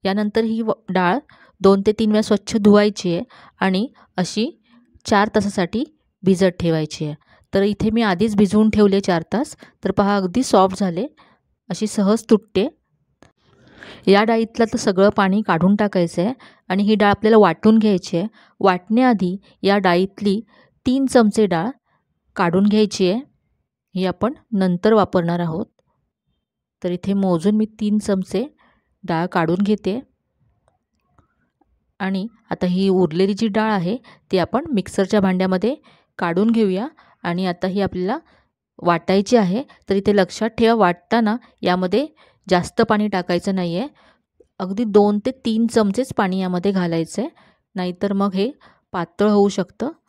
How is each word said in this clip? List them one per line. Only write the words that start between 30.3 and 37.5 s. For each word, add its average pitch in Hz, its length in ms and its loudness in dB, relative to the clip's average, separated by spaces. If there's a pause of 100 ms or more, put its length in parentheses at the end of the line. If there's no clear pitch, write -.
आणि 190 280 -4 (240)
आता - 140 -4
ही 185 240 0
उरलेली 185 440 2
जी 220 140 -2
डाळ 220 240 0
आहे, 185 240 -2 (360)
ती 190 60 0
आपण 220 320 -2
मिक्सरच्या 202 500 -2
भांड्यामध्ये 185 540 0 (460)
काढून 185 320 0
घेऊया 214 360 0 (360)
आणि 180 220 -4
आता 180 220 -4